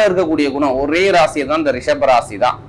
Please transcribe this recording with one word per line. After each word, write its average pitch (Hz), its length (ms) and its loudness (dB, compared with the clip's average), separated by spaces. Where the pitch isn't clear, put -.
இருக்கக்கூடிய 160 440 0
குணம் 135 320 -2
ஒரே 165 260 -2
ராசி 156 360 2
தான் 156 180 -2
இந்த 127 160 -2
ரிஷபராசி 131 580 0
தான். 117 200 0